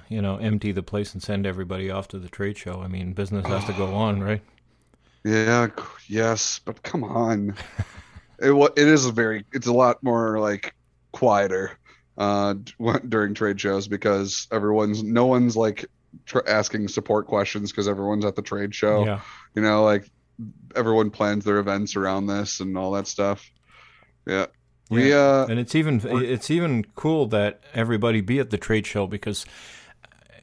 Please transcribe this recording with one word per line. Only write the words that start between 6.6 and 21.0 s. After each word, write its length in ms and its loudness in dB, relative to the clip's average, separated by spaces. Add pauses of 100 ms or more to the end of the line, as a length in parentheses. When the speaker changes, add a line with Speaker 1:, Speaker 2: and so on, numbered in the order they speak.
Speaker 2:
but 180 -10
come 220 -4
on. 560 0
<laughs> 40 -12 (760)
It 120 4
wa-, 240 6
it 100 6
is 180 6
a 60 2
very, 420 0
it's 140 -4
a 60 2
lot 280 4
more, 380 0
like, 340 -2 (380)
quieter, 680 2 (420)
uh, 340 2
d-, 260 -8
w-, 300 0
during 260 0
trade 260 -2
shows 280 -2
because 640 -2
everyone's, 500 0
no 240 2
one's, 300 4
like, 300 -2 (380)
tr-, 220 -2
asking 400 0
support 400 -2
questions 460 -2
'cause 160 -2
everyone's 360 -2
at 120 -2
the 60 -6
trade 300 -6
show. 320 2
Speaker 1:
Yeah. 160 -2 (360)
Speaker 2:
You 60 0
know, 200 4
like, 260 2 (680)
everyone 340 4